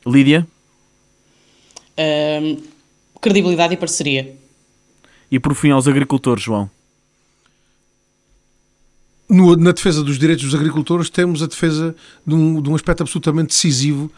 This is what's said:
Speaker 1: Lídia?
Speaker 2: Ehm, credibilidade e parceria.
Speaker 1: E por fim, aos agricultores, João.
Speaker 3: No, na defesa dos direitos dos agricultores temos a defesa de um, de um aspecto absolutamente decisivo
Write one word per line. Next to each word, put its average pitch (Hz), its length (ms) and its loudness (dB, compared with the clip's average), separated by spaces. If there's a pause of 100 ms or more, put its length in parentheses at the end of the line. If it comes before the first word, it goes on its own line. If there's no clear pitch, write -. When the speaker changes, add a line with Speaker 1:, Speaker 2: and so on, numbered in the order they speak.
Speaker 1:
Lídia? 139 400 4 (1500)
Speaker 2:
Ehm, 151 600 -2 (640)
credibilidade 180 540 2
e - 20 -6
parceria. 139 580 -4 (960)
Speaker 1:
E 131 80 0
por 143 160 -2
fim, 147 160 0
aos 135 160 2
agricultores, 135 560 0
João. 104 260 -4 (2500)
Speaker 3:
No, 180 260 8
na 175 160 4
defesa 165 320 0
dos 139 160 -4
direitos 156 260 0
dos 139 120 -4
agricultores 156 520 -2
temos 180 320 -2
a 160 60 -4
defesa 160 480 -4 (320)
de 156 80 -2
um, 160 260 2
de 143 80 -4
um 156 60 0
aspecto 165 300 -2
absolutamente 156 460 -2
decisivo 143 680 -2